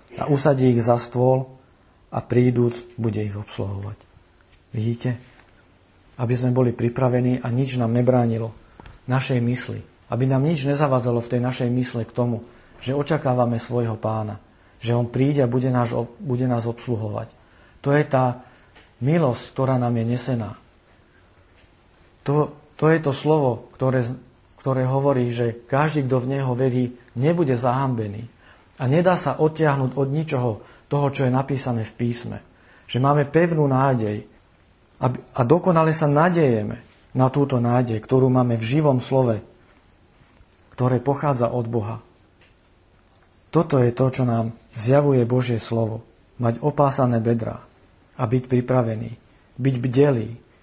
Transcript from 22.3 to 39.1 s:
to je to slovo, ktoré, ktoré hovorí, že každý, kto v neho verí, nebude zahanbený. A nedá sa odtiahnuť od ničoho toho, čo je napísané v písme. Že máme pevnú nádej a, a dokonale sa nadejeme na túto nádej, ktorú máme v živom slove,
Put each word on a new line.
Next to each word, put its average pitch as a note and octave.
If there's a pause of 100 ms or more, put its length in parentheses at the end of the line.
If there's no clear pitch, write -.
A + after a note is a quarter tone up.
to D#3
je D#3+
to D3
slovo, C#3
ktoré, C3 (560)
ktoré C3
hovorí, C3+
že A#2+ (160)
každý, C#3+
kto C3
v C3
neho C3+
verí, B2 (160)
nebude C#3
zahanbený. A#2+ (560)
A B2+
nedá F3
sa C3
odtiahnuť D3+
od C#3
ničoho C#3 (380)
toho, C#3+
čo C3+
je B2
napísané B2+
v G#2+
písme. A#2 (500)
Že -
máme C#3+
pevnú D#3+
nádej B2+ (720)
a, B2
a -
dokonale E3
sa D#3
nadejeme C#3+ (320)
na C3
túto C3+
nádej, A#2+
ktorú C3
máme B2
v A2
živom C3+
slove, A#2+ (1300)